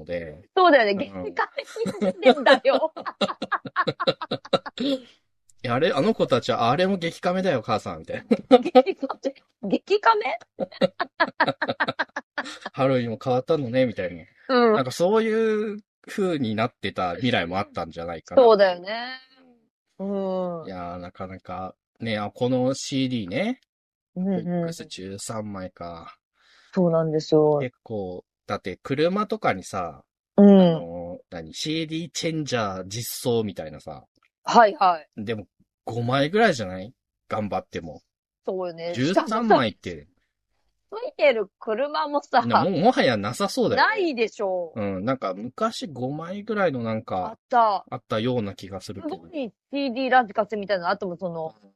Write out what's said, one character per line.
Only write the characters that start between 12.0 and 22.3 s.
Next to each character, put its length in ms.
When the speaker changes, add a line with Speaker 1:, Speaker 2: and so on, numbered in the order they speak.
Speaker 1:
「ハ 120
ロ 120
ウ 20
ィ 80
ン 40
も 100
変 100
わ 80
っ 60
た 100
の 140
ね」 180
み 60
た 100
い 100
な。 100
Speaker 2:
う 240
ん。 20
Speaker 1:
な 80
ん 20
か 60
そ 300
う 20
い 540
う 40
風 320
に 160
な 120
っ 80
て 180
た 220
未 160
来 160
も 120
あ 40
っ 100
た 140
ん 40
じ 80
ゃ 60
な 100
い 80
か 120
な。 80
Speaker 2:
そ 100
う 60
だ 160
よ 60
ね。 400
う 80
ん。 640
Speaker 1:
い 40
や 260
ー、 20
な 140
か 160
な 100
か。 380
ね、 180
あ、 140